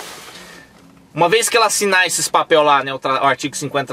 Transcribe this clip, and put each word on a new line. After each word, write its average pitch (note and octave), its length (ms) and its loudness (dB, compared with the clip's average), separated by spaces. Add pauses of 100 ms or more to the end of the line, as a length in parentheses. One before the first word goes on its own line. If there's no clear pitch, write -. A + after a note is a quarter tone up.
(1120)
uma E3 160 2
vez A3+ 200 2
que - 80 0
ela A3+ 100 4
assinar F#3+ 400 0
esses E3 200 -4
papel D#3+ 360 2
lá, C#3+ 200 4
né? C3+ 80 -8
O C3+ 60 -8
tra-, C3+ 240 -4
o C#3 60 2
artigo C3+ 280 -2
cinquenta C#3 300 -4
do - 80 -10